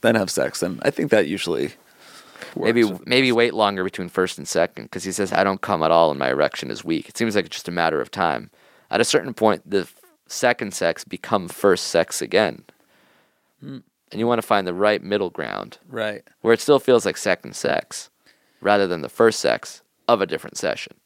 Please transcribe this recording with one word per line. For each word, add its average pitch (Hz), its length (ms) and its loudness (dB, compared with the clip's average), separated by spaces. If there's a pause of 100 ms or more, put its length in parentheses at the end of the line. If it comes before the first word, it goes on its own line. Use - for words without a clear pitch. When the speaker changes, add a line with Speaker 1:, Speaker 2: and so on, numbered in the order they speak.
Speaker 1:
then 113 160 4
have 98 140 -2
sex. - 320 -4
And 92 220 -4
I 143 60 0
think 156 200 -2
that 104 180 4
usually 78 440 -2 (800)
works - 120 -4
Speaker 2:
Maybe, 117 180 4
Speaker 1:
with 98 220 -2
Speaker 2:
maybe 127 220 2
Speaker 1:
this. 120 80 2
Speaker 2:
wait 117 180 4
longer 101 300 0
between 92 240 -6
first - 300 -2
and 73 100 -14
second, - 420 -2
'cause 87 140 -10
he 95 80 -6
says, 98 200 -4
"I 95 120 2
don't 98 160 -2
come 85 220 -2
at 80 80 2
all 82 200 6
and 71 80 -4
my 65 120 0
erection 69 400 -2
is 52 140 -10
weak." - 240 -4
It - 100 -20
seems 113 180 -2
like 92 100 2
it's - 100 -12
just - 120 -12
a 87 40 -8
matter 80 280 0
of 58 100 -8
time. 78 400 -4 (400)
At 104 100 2
a 117 40 2
certain 131 300 0
point, 104 340 0
the 98 120 0
f-, - 140 -8 (320)
second 120 460 -2
sex - 320 -2
become 92 440 -4
first - 400 2
sex - 340 0
again. 92 420 0 (960)
Speaker 1:
Hmm. 139 180 -14 (340)
Speaker 2:
And 104 80 -8
you 117 60 -2
wanna 120 160 2
find 98 240 0
the 90 80 -4
right 104 280 0
middle 98 280 -2
ground 50 480 -10 (100)
Speaker 1:
Right. 110 340 -8 (180)
Speaker 2:
where 113 140 4
it 107 60 2
still 143 180 6
feels 120 260 4
like 98 140 -2
second - 380 -2
sex - 520 -4 (540)
rather 101 240 4
than 85 160 -4
the 65 80 -8
first 113 300 4
sex - 420 -4 (260)
of 110 140 4
a 92 40 0
different - 300 -8
session. - 380 -6 (120)